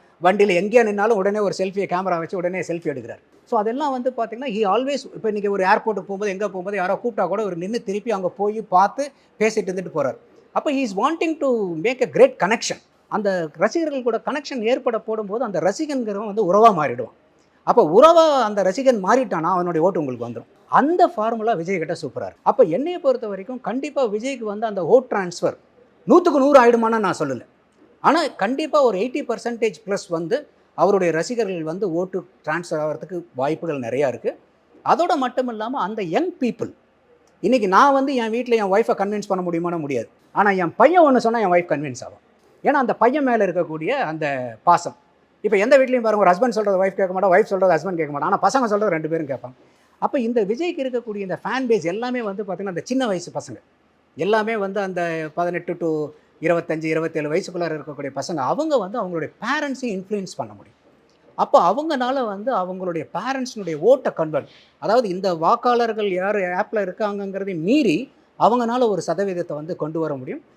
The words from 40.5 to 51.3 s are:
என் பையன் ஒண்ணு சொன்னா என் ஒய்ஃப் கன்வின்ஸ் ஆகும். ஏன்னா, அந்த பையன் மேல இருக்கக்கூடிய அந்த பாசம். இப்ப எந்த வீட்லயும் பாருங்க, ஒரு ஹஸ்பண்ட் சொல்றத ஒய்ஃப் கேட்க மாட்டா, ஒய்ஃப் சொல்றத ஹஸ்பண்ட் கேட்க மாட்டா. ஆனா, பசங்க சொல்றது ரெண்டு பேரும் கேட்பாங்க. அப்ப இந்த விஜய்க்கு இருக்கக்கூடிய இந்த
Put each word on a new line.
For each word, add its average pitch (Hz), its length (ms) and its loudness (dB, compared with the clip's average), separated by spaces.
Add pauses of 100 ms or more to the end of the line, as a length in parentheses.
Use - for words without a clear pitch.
என் 185 260 0
பையன் 330 260 8
ஒண்ணு 269 160 6
சொன்னா 226 200 2
என் 202 120 0
ஒய்ஃப் 175 200 4
கன்வின்ஸ் 143 340 -4
ஆகும். 92 140 -18 (440)
ஏன்னா, 277 180 2
அந்த 214 140 0
பையன் 254 300 2
மேல 233 220 4
இருக்கக்கூடிய 165 420 -2
அந்த 147 760 -4
பாசம். 165 340 2 (460)
இப்ப 208 140 2
எந்த 247 220 6
வீட்லயும் 254 220 2
பாருங்க, 220 160 2
ஒரு 190 140 2
ஹஸ்பண்ட் 202 240 0
சொல்றத 196 320 0
ஒய்ஃப் 190 80 -4
கேட்க 190 260 -2
மாட்டா, 196 40 2
ஒய்ஃப் 202 280 4
சொல்றத 185 260 2
ஹஸ்பண்ட் 175 180 -6
கேட்க 147 220 -4
மாட்டா. 135 40 -4
ஆனா, 180 180 0
பசங்க 240 240 2
சொல்றது 208 240 0
ரெண்டு 156 200 -2
பேரும் 156 180 -4
கேட்பாங்க. 127 280 -10 (440)
அப்ப 277 220 -2
இந்த 233 240 0
விஜய்க்கு 254 640 -4
இருக்கக்கூடிய 208 100 -10
இந்த 190 280 -8